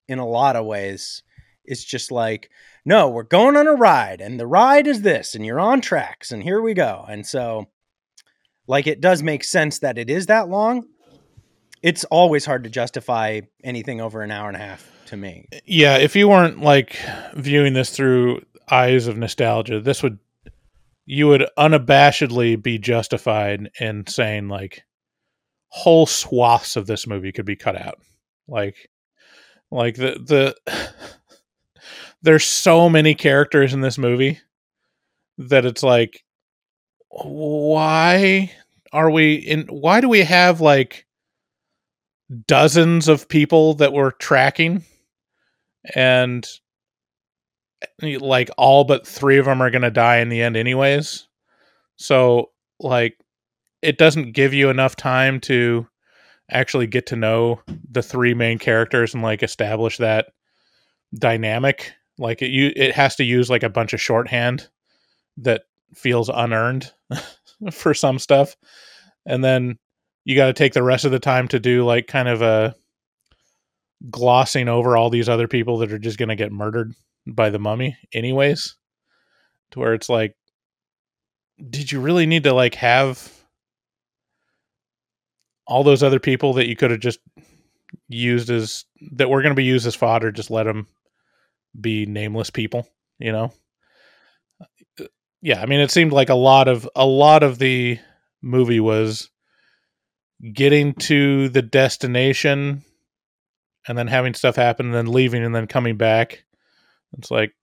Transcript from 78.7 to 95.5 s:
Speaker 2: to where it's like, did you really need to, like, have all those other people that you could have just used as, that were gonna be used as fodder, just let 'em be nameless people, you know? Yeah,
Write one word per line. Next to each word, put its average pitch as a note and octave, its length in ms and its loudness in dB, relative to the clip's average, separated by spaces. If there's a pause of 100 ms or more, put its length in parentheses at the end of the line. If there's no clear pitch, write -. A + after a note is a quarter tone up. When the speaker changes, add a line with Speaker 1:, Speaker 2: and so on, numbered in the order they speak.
Speaker 2:
to - 80 -14
where A#2 140 0
it's A2 160 -6
like, A2 260 -2 (1300)
did C3+ 220 -10
you C#3 100 -6
really E3 240 0
need D#3+ 180 0
to, C#3 100 2
like, B2 220 2
have B2+ 560 -2 (2250)
all B2+ 160 0
those C#3 200 4
other C3+ 160 2
people C3+ 340 -2
that B2 140 0
you A#2 80 -6
could A#2+ 160 0
have A#2 80 -4
just A#2+ 200 -6 (920)
used A#2+ 400 -2
as, A2+ 360 -4 (280)
that B2+ 160 0
were C3+ 120 0
gonna C#3+ 140 0
be C3+ 80 0
used B2+ 240 0
as A#2 80 -4
fodder, A2+ 360 0
just G#2+ 200 -10
let A2 160 -2
'em G#2+ 200 -6 (920)
be G#2+ 260 -4
nameless G#2 440 -8
people, A#2 380 -8 (320)
you A2+ 120 -8
know? A2+ 220 -6 (1900)
Yeah, A#2 200 -2